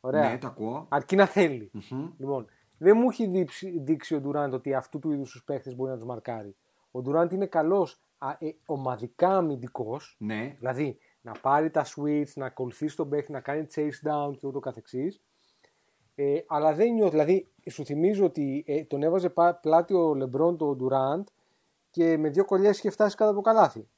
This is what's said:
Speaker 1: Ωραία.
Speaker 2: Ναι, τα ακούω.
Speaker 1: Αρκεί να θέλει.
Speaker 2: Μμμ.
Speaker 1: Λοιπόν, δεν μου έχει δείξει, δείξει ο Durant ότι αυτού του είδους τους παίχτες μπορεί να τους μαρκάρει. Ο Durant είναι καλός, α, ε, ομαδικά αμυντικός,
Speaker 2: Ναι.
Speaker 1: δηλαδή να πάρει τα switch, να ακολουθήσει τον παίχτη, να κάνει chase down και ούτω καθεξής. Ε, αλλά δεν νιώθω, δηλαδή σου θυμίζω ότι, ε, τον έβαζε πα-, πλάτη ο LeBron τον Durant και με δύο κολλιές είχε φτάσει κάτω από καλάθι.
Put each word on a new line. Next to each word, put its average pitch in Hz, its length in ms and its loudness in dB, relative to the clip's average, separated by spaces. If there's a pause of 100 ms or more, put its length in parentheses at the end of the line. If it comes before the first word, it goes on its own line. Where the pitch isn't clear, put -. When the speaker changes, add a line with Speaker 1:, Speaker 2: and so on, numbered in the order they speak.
Speaker 1:
Ωραία. 147 300 0
Speaker 2:
Ναι, 123 80 -6
τα 135 80 -10
ακούω. 120 420 -8
Speaker 1:
Αρκεί 147 280 0
να 196 100 8
θέλει. 143 460 0
Speaker 2:
Μμμ. 131 440 -10
Speaker 1:
Λοιπόν, 135 300 -6 (320)
δεν 190 180 8
μου 247 140 4
έχει 220 160 -4
δείξει, 180 520 -4
δείξει 151 360 -4
ο 143 100 -2
Durant 143 280 -2
ότι 135 220 -4
αυτού - 240 -6
του 156 120 -6
είδους 139 200 -4
τους - 140 -20
παίχτες 135 300 -8
μπορεί 131 160 -6
να 131 60 -8
τους 113 100 -12
μαρκάρει. 110 500 -10 (340)
Ο 127 140 -8
Durant 165 280 0
είναι 190 140 -2
καλός, 170 540 0 (180)
α, 139 200 -8
ε, 156 120 -8 (160)
ομαδικά 135 720 0
αμυντικός, 127 840 -4
Speaker 2:
Ναι. 110 400 -6
Speaker 1:
δηλαδή 127 400 -4 (220)
να 117 120 -16
πάρει 151 380 2
τα 156 160 0
switch, 147 480 -2
να 135 120 -8
ακολουθήσει 131 500 -8
τον 151 120 -4
παίχτη, 147 240 -4
να 135 80 -8
κάνει 147 340 -6
chase 151 360 -4
down 147 280 -2
και - 80 -10
ούτω 135 140 -6
καθεξής. 131 600 -8 (920)
Ε, 143 320 0
αλλά 156 280 2
δεν 220 180 2
νιώθω, 214 180 2
δηλαδή 156 380 2 (220)
σου 143 140 -10
θυμίζω 185 400 2
ότι, 143 420 -2
ε, 151 180 -2
τον 143 180 -4
έβαζε 175 260 2
πα-, 175 260 4
πλάτη 165 400 2
ο 165 160 4
LeBron 143 480 0
τον 143 220 -2
Durant 135 420 0 (680)
και 165 260 4
με 156 120 0
δύο 156 160 2
κολλιές 202 340 4
είχε 208 120 -2
φτάσει 208 260 2
κάτω 214 140 4
από 208 100 0
καλάθι. 196 580 4